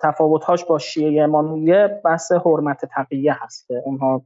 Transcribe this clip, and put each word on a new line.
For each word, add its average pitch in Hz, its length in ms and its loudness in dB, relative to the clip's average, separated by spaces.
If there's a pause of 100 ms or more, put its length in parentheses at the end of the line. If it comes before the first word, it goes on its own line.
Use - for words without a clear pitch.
تفاوت‌هاش 156 640 2
با 160 140 0
شیعه 151 440 0
امامیه 156 840 2
بحث 165 280 0
حرمت 151 520 0
تقیه 139 560 -4
هست - 260 -18
که 123 180 -6
اونها 131 420 -2